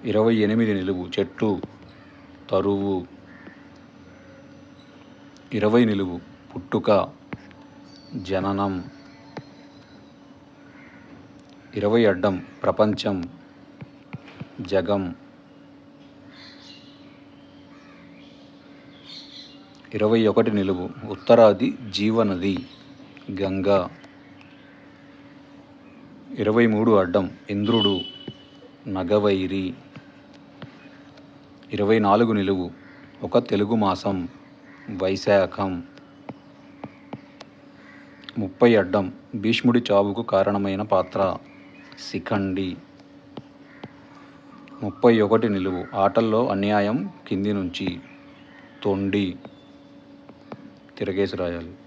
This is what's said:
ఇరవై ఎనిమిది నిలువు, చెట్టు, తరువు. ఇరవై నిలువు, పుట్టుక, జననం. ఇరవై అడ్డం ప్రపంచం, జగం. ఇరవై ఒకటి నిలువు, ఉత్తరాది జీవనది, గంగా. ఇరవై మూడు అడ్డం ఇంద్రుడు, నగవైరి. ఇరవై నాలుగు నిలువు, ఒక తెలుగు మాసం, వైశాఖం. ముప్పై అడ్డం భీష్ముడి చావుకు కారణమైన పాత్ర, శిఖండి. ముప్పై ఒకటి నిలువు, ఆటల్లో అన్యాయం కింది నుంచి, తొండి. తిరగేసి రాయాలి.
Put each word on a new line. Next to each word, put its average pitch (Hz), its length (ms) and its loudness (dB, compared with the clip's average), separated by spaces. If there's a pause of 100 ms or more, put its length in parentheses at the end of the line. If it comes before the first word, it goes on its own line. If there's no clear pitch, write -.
ఇరవై 110 300 2
ఎనిమిది 107 400 2
నిలువు, 92 340 -4 (100)
చెట్టు, 101 420 -2 (880)
తరువు. 98 560 0 (2500)
ఇరవై 107 320 4
నిలువు, 98 360 -2 (360)
పుట్టుక, 101 540 0 (1040)
జననం. 98 680 -4 (3000)
ఇరవై 107 300 2
అడ్డం 92 420 2 (160)
ప్రపంచం, 98 680 0 (1300)
జగం. 95 540 -2 (4000)
ఇరవై 110 320 4
ఒకటి 110 240 2
నిలువు, 95 400 -2 (180)
ఉత్తరాది 107 680 4 (120)
జీవనది, 101 680 0 (840)
గంగా. 95 480 0 (2500)
ఇరవై 110 280 4
మూడు 110 240 2
అడ్డం 95 400 2 (200)
ఇంద్రుడు, 101 500 0 (880)
నగవైరి. 95 840 0 (2000)
ఇరవై 104 260 2
నాలుగు 107 340 4
నిలువు, 95 380 -2 (520)
ఒక - 160 0
తెలుగు 104 380 0
మాసం, 95 520 -2 (760)
వైశాఖం. 95 840 0 (2500)
ముప్పై 110 380 4
అడ్డం 95 360 0 (220)
భీష్ముడి 117 480 2 (100)
చావుకు 101 300 2
కారణమైన 98 600 0
పాత్ర, 95 540 0 (720)
శిఖండి. 95 680 -4 (2000)
ముప్పై 117 380 4
ఒకటి 110 280 4
నిలువు, 95 480 -4
ఆటల్లో 110 520 2
అన్యాయం 104 600 0 (180)
కింది 104 240 -2
నుంచి, 92 480 -6 (840)
తొండి. 98 560 -2 (1600)
తిరగేసి 95 380 -2
రాయాలి. 85 380 -6 (120)